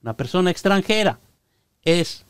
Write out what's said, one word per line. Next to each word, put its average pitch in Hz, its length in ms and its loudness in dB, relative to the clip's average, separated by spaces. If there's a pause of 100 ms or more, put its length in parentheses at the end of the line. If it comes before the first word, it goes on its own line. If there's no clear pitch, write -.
Una 113 140 -8
persona 180 360 0
extranjera 196 680 0 (640)
es 165 480 -2